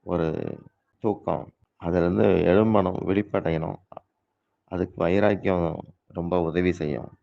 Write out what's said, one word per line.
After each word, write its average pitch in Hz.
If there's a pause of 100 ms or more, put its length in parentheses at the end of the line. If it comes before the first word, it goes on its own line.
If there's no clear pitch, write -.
ஒரு 82 (420)
தூக்கம். 87 (240)
அதிலிருந்து 87
எழும்பணும், 95
விழிப்படையணும். 90 (880)
அதுக்கு 92
வைராக்கியம் 92 (300)
ரொம்ப 87
உதவி 87
செய்யும். 73